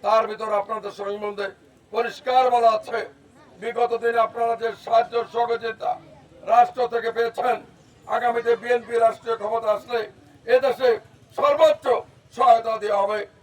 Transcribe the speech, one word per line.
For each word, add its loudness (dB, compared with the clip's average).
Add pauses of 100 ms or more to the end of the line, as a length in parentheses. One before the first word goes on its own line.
তার 4
ভিতর -8 (100)
আপনাদের -8
সম্বন্ধে -8 (440)
পরিষ্কার 0 (120)
বলা 6
আছে, -6 (640)
বিগত -2 (100)
দিনে 0
আপনারা -2
যে -2 (160)
সাহায্য 0 (200)
সহযোগিতা -4 (640)
রাষ্ট্র 4 (140)
থেকে -2
পেয়েছেন, -2 (500)
আগামীতে -2 (100)
বিএনপি -2
রাষ্ট্রীয় 0
ক্ষমতা -2
আসলে -6 (460)
এদেশে 2 (480)
সর্বোচ্চ 4 (500)
সহায়তা 4
দেওয়া 0
হবে -2 (240)